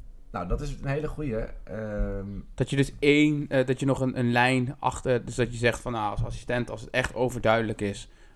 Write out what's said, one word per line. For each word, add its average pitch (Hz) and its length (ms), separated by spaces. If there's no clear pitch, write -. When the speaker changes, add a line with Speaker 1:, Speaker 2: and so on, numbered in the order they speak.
Speaker 1:
Nou, 90 180
dat - 120
is 143 200
een - 80
hele 147 200
goeie. 143 280
Ehm, 104 920
Speaker 2:
Dat - 160
je 139 60
dus 139 220
één, 147 500
eh, 131 180
dat 131 140
je 139 60
nog 131 140
een, 131 180
een 120 140
lijn 123 460
achter, 123 460
dus 117 100
dat 117 180
je 120 60
zegt 117 220
van, 123 120
nou, 107 180
als 117 140
assistent, 120 460
als 110 100
het 117 100
echt - 240
overduidelijk 113 680
is, 101 300